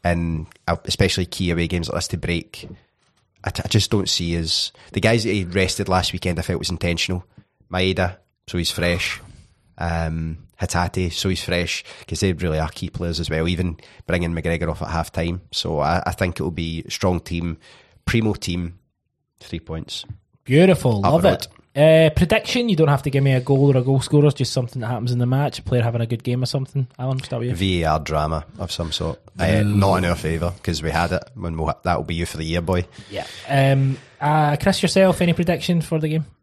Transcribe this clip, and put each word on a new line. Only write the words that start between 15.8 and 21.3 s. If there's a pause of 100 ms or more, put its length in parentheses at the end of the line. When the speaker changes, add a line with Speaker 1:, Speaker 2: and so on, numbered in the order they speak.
Speaker 1:
I,
I
think
it'll
be
a
strong
team, (460)
primo
team, (600)
three
points. (400)
Speaker 2:
Beautiful,
Speaker 1:
Up
Speaker 2:
love
Speaker 1:
the